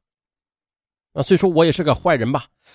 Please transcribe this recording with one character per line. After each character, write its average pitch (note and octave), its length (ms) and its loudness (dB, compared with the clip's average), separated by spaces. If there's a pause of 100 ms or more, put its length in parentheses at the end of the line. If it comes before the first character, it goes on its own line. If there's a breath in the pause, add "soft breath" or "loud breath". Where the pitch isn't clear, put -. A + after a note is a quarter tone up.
(1120)
那 D3 100 -4
虽 F#3 140 2
说 F#3+ 120 2
我 E3 160 2
也 E3 60 2
是 D#3+ 140 -4
个 D3 100 0
坏 E3 220 0
人 A#2+ 160 -4
吧， C#3 140 -6 (280 soft breath)